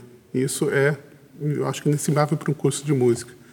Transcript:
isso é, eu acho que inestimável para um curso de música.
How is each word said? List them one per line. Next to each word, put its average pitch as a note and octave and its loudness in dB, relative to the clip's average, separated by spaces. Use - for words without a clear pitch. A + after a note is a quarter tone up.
isso C3+ -2
é, C#3+ 2
eu C#3 -2
acho C3+ -4
que D3 0
inestimável D3 2
para - -4
um C#3+ -2
curso - -2
de D3+ 0
música. B2 2